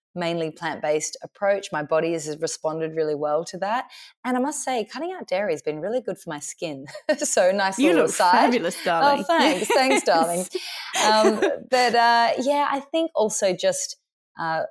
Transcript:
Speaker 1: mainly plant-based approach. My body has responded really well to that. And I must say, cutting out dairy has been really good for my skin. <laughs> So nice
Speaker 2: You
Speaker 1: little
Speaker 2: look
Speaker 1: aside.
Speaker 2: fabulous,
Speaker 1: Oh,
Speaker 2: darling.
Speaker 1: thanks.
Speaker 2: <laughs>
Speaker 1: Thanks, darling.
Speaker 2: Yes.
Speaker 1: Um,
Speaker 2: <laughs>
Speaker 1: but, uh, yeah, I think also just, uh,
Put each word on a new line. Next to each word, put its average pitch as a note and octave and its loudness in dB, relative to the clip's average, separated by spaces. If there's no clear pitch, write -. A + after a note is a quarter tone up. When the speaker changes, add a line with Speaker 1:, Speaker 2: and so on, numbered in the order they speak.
Speaker 1:
mainly E3+ -2
plant-based D3+ -4
approach. G3 -2
My D3+ -2
body D#3+ 0
has D3+ -6
responded D#3+ -4
really D3+ 0
well D3+ -2
to F3 -12
that. G#3 -4
And B3+ -2
I - 0
must D4 -4
say, B3 -2
cutting D#4 -8
out F4+ -12
dairy F#3+ -2
has D3+ -4
been D3+ -6
really A3 -4
good F#3+ -8
for - -14
my D3 -8
skin. C#3+ -10
<laughs> C#4+ 2
So G3+ 2
nice G3 0
Speaker 2:
You C#4 4
Speaker 1:
little D4+ 4
Speaker 2:
look - 2
Speaker 1:
aside. F3+ 4
Speaker 2:
fabulous, A3 2
Speaker 1:
Oh, - -10
Speaker 2:
darling. G3 2
Speaker 1:
thanks. D#4+ 2
Speaker 2:
<laughs> A#4+ 0
Speaker 1:
Thanks, C4 4
darling. E3+ 2
Speaker 2:
Yes. G#3+ 4
Speaker 1:
Um, G#3+ 4
Speaker 2:
<laughs> - -16
Speaker 1:
but, B3 4
uh, A#3 4
yeah, C#4+ 0
I C#4 -2
think D#4+ -2
also G#3 0
just, F#3 -2
uh, D#3+ -2